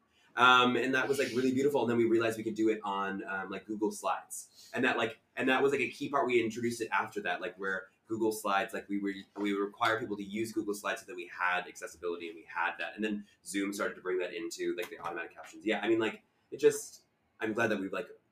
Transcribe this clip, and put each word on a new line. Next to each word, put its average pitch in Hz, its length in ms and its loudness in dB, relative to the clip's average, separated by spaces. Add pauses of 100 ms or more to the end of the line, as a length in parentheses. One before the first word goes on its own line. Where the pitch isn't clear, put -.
(380)
Um, 123 380 8
and 131 200 2
that 131 120 0
was, 135 120 2
like, 131 160 2
really 131 180 2
beautiful. 139 280 4
And 113 80 2
then 120 80 4
we 117 80 6
realized 110 320 4
we 110 60 -6
could 107 120 -2
do 110 140 4
it 107 140 0
on, 98 460 -2
um, 95 200 -4
like, 95 160 -8
Google 104 260 -2
Slides. - 560 -6 (260)
And 123 100 0
that, 123 140 2
like, 113 200 -2 (200)
and 123 120 0
that 131 140 4
was, 135 80 4
like, 143 100 0
a 117 80 0
key 143 200 -8
part. 135 180 0
We 120 160 4
introduced 113 380 -2
it - 100 -4
after 101 300 -2
that, 87 200 -2
like, 90 160 -8
where 95 260 -4 (240)
Google 107 260 0
Slides, 98 400 0
like, 98 160 -8
we 101 100 -2
were, 98 140 -2 (240)
we 101 160 0
require 104 460 0
people 104 180 -6
to 101 60 -8
use 107 280 -4
Google 101 220 -4
Slides 98 280 -4
so - 60 -20
that 92 80 -12
we 87 220 -10
had 90 300 -2
accessibility 87 600 -8
and 82 80 -12
we 82 180 -18
had 87 260 -2
that. 85 160 -6
And 104 80 -6
then 104 200 -2 (220)
Zoom 98 280 -2
started 95 220 -4
to 90 60 -18
bring 90 180 -2
that 90 140 -4
into, 85 420 -2
like, 87 140 2
the 82 100 -12
automatic 85 340 -6
captions. 80 320 -12
Yeah, 107 160 2
I 107 60 -2
mean, 113 120 4
like, 107 220 0 (300)
it 135 80 -10
just, - 420 4 (380)
I'm 110 140 0
glad 113 180 2
that 101 80 0
we've, 95 140 -4
like, 92 140 -6 (240)